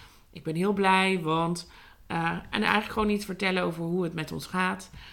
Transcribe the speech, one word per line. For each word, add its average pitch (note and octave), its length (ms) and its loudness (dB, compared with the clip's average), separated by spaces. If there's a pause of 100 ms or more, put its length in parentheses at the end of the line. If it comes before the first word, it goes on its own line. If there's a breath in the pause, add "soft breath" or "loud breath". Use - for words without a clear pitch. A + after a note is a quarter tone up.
(320 loud breath)
Ik - 120 -16
ben D#3+ 120 -4
heel F#3+ 180 2
blij, F#3+ 480 4
want," E3 500 0 (360 loud breath)
eh, E3 220 -2 (200)
en - 140 0
eigenlijk G#3 280 2
gewoon G#3+ 180 2
iets G3+ 160 0
vertellen F#3 380 0
over E3+ 200 -2
hoe F3 200 0
het E3 100 -2
met D#3 180 -6
ons D#3+ 140 -8
gaat. F#3 440 -2 (240 loud breath)